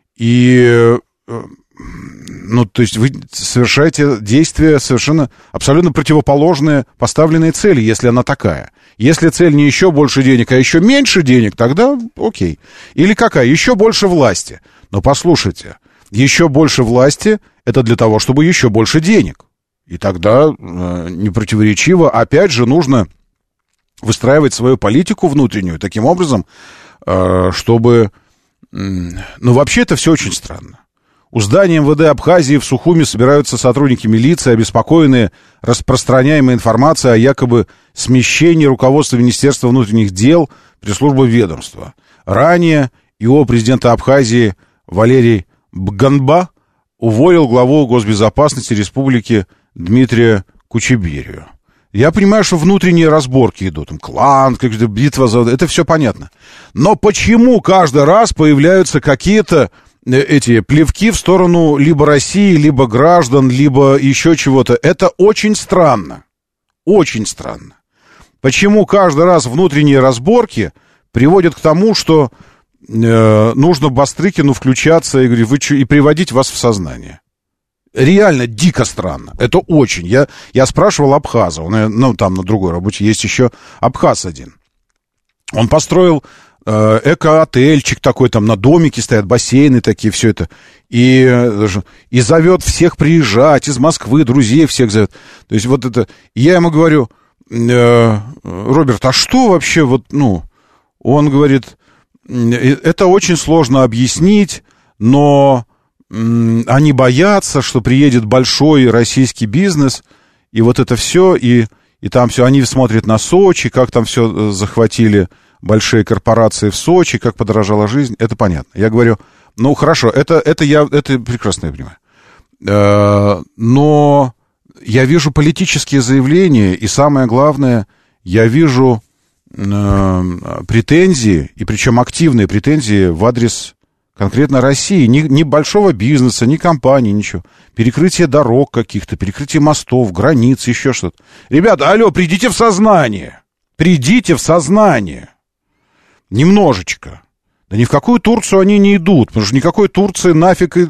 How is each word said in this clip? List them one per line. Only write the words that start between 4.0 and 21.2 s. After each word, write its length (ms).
действия 580
совершенно, 500
абсолютно 400
противоположные 920
поставленной 540
цели, 300
если 260
она 160
такая. 480
Если 300
цель 260
не 120
ещё 260
больше 320
денег, 300
а 20
ещё 240
меньше 420
денег, 360
тогда 400
окей. 440
Или 200
какая? 320
Ещё 300
больше 320
власти. 540
Но 120
послушайте, 760
ещё 360
больше 360
власти — 560
это 180
для 140
того, 220
чтобы 260
ещё 240
больше 320
денег. 440
И 120
тогда, 500
э, 640
непротиворечиво, 1000